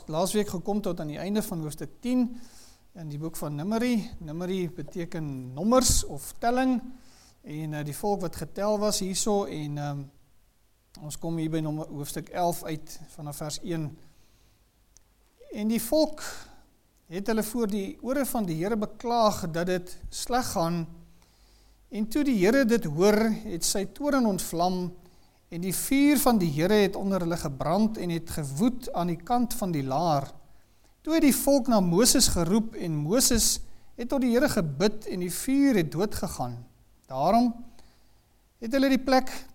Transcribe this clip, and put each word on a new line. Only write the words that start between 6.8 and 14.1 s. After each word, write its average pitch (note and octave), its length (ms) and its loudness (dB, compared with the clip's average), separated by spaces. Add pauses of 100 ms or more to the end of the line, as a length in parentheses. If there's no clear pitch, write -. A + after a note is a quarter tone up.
en, D#3 320 -8
eh, D3+ 100 -4
die D3 120 -8
volk G3+ 240 0
wat E3+ 160 -4
getel G3+ 420 -2
was G#3 220 0
hierso G3+ 440 0
en, D3 340 -6
ehm, C#3+ 240 -6 (1000)
ons D3+ 180 -12
kom E3 180 -4
hier D#3+ 140 -2
by D#3+ 140 0
nommer, D#3 240 -4
hoofstuk C#3+ 400 -8
elf F3 360 -2
uit - 360 -10 (160)
vanaf D3 200 -10
vers D3+ 260 -8
een. D#3+ 260 -4 (1600)